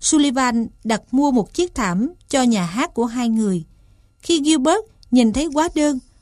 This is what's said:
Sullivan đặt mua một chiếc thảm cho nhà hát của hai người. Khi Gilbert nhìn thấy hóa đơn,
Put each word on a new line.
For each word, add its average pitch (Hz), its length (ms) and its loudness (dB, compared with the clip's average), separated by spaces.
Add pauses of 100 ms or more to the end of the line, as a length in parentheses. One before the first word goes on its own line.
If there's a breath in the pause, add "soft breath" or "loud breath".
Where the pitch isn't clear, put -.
Sullivan 254 640 0 (160)
đặt 220 180 -2 (100)
mua 277 200 2
một 233 220 0
chiếc 349 220 -4
thảm 214 380 -2 (160)
cho 262 140 0
nhà 220 220 2
hát 240 280 -6
của 233 120 -2
hai 240 240 -4
người. 202 340 -2 (560)
Khi 339 260 0
Gilbert 311 360 2 (300)
nhìn 233 220 4
thấy 254 200 -2
hóa 311 220 0
đơn, 294 240 0 (220)